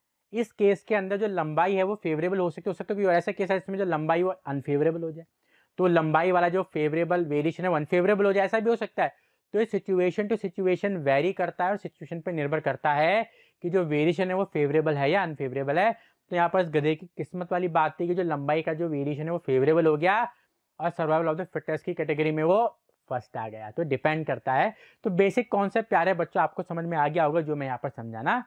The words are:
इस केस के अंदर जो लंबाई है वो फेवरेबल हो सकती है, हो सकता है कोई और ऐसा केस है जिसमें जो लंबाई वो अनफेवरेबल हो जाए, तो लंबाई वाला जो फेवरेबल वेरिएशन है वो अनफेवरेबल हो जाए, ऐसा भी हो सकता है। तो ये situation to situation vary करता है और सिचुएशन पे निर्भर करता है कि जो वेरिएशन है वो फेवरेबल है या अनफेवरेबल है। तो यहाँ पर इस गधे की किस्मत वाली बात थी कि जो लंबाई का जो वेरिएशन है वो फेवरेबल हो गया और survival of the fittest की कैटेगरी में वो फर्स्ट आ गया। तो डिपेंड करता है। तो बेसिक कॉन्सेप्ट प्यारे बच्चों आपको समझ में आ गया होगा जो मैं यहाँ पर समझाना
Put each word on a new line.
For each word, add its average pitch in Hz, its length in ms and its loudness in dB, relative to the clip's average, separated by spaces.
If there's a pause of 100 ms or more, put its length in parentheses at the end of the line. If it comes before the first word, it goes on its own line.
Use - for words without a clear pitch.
(320)
इस 220 200 -4
केस 202 320 2
के 214 100 -2
अंदर 196 220 -2
जो 208 100 -2
लंबाई 170 480 0
है 190 80 2
वो 196 120 0
फेवरेबल 175 440 -2
हो 175 120 0
सकती 165 160 -10
है, 202 40 -2
हो 175 40 -4
सकता 202 200 -6
है - 20 -4
कोई 202 80 0
और 180 100 4
ऐसा 170 180 0
केस 185 180 -4
है 190 80 2
जिसमें 190 200 -6
जो 196 60 -2
लंबाई 165 380 0
वो 185 80 0
अनफेवरेबल 147 720 -2
हो 160 100 -6
जाए, 165 140 -18 (520)
तो 185 80 4
लंबाई 165 460 4
वाला 175 160 4
जो 185 140 0
फेवरेबल 165 640 0
वेरिएशन 147 380 -2
है 180 80 0
वो 165 60 2
अनफेवरेबल 185 480 2
हो 196 80 4
जाए, 190 120 2
ऐसा 226 160 0
भी 220 100 2
हो 233 60 2
सकता 202 260 -4
है। 151 120 0 (380)
तो 202 80 0
ये 226 60 2
situation 190 640 0
to 208 120 0
situation 185 600 -2
vary 139 280 2
करता 175 320 -4
है 185 60 0
और 208 60 -2
सिचुएशन 165 440 -12
पे 180 120 -6
निर्भर 151 280 -2
करता 147 340 -2
है 180 360 2 (320)
कि 175 80 -6
जो 185 140 2
वेरिएशन 160 440 2
है 185 60 -2
वो 190 100 0
फेवरेबल 151 500 0
है 139 160 0
या 190 120 2
अनफेवरेबल 139 560 -4
है। 220 140 4 (380)
तो 180 60 -4
यहाँ 170 120 4
पर 185 120 2
इस 175 80 0
गधे 151 260 2
की 175 120 -10
किस्मत 175 460 -10
वाली 180 160 0
बात 160 320 0
थी 175 80 -2
कि 175 60 -2
जो 185 80 0
लंबाई 151 400 -2
का 160 120 -4
जो 170 140 -4
वेरिएशन 147 340 -4
है 160 80 -6
वो 175 80 -4
फेवरेबल 151 480 2
हो 156 100 4
गया 196 360 0 (480)
और 170 100 -2
survival 160 380 0
of 160 120 -2
the 175 60 -8 (100)
fittest 156 260 -4
की 180 120 -6
कैटेगरी 156 380 0
में 156 100 -2
वो 202 380 2 (280)
फर्स्ट 127 280 -8
आ 113 120 -6
गया। 107 220 -14
तो 165 120 -4
डिपेंड 156 440 -2
करता 131 260 -2
है। 175 220 2 (300)
तो 220 60 -2
बेसिक 196 420 2
कॉन्सेप्ट 202 360 0
प्यारे 180 260 2
बच्चों 170 280 -2
आपको 160 200 -2
समझ 170 220 -8
में 170 140 -2
आ 147 100 2
गया 160 160 0
होगा 151 160 2
जो 151 160 -4
मैं 143 100 -6
यहाँ 127 160 -6
पर 127 60 -6
समझाना 120 580 -4